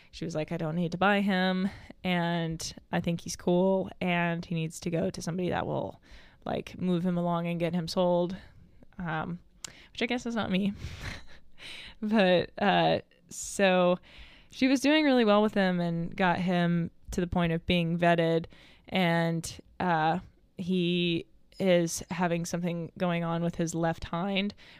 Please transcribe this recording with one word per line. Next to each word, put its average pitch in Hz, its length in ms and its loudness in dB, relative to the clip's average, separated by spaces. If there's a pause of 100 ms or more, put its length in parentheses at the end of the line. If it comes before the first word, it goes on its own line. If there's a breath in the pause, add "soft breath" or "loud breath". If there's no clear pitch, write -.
(100)
She - 140 -12
was 165 100 -6
like, 156 160 -4
"I 170 60 -4
don't 160 180 -4
need 170 180 -2
to 175 60 -6
buy 202 220 4
him, 185 500 2 (320 loud breath)
and 170 720 -2 (160)
I 175 100 0
think 170 200 -2
he's - 160 -10
cool, 185 520 2 (120)
and 175 440 0
he 170 120 -6
needs 160 240 -6
to 180 100 -6
go 170 200 0
to 180 120 -8
somebody 175 280 -4
that 85 160 -2
will, - 340 -6 (440 loud breath)
like, - 360 -6
move 180 260 0
him 175 100 0
along 175 300 -2
and 170 140 -4
get 170 120 -2
him 170 140 -2
sold." 175 500 0 (640 loud breath)
Um, 165 400 -6 (540 loud breath)
which - 100 -6
I 240 40 -2
guess 240 200 -4
is 233 80 -6
not - 160 -2
me. 202 280 0
<laughs> - 40 -14 (1200 loud breath)
But, 196 560 4
uh, 170 400 4 (320)
so 180 680 2 (520 loud breath)
she - 180 2
was 262 120 4
doing 302 260 4
really 254 180 6
well 208 160 6
with 214 140 2
him 185 260 2
and 170 340 -4
got 180 240 2
him 175 520 2 (220)
to - 80 -2
the 175 60 0
point 175 260 0
of 165 120 -2
being 175 320 2
vetted, 170 500 4 (420 loud breath)
and, 170 680 0 (220)
uh, 165 380 2 (400)
he 175 680 0 (320)
is 175 520 2
having 170 340 0
something 170 540 -6
going 170 260 0
on 165 180 -2
with 170 120 -2
his 170 200 -2
left 165 300 -2
hind. 196 480 -2 (280 loud breath)